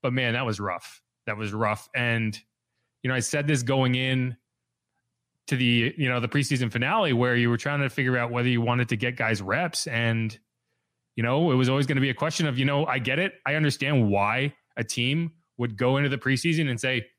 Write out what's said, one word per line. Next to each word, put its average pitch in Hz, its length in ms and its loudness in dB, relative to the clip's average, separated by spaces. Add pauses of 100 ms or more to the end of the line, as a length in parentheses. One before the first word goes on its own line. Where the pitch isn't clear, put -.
But 127 80 0
man, 123 220 0
that 127 120 -2
was 107 140 -4
rough. 92 420 -8 (240)
That 107 120 -6
was 107 160 -6
rough. 107 420 -2
And, 113 420 -2 (640)
you 127 60 -4
know, 127 80 0
I 127 40 0
said 147 280 -2
this 139 160 0
going 127 320 2
in 127 400 -2 (1120)
to 139 80 0
the, 120 420 2
you 139 120 0
know, 123 100 0
the 117 80 -2
preseason 127 420 0
finale 151 440 0
where 120 240 2
you 120 120 4
were 120 80 2
trying 143 220 -2
to 139 100 0
figure 127 280 0
out 120 120 -2
whether 120 200 0
you 120 100 2
wanted 120 300 0
to 117 80 0
get 123 180 -2
guys 113 260 -2
reps. 143 460 -2
And, 113 500 0 (760)
you 117 80 -2
know, 143 280 2
it 127 40 4
was 127 140 4
always 135 180 2
gonna 135 140 0
be 139 80 2
a 127 40 0
question 160 320 -2
of, 131 140 0
you 135 60 2
know, 143 200 2
I 135 140 -2
get 127 200 -2
it. 190 160 -2 (100)
I 139 100 0
understand 139 540 2
why 107 440 2 (220)
a 120 80 -4
team 143 480 -2 (260)
would 117 200 -4
go 127 180 2
into 139 140 2
the 135 80 -2
preseason 147 520 0
and 120 80 -2
say 127 300 -2 (120)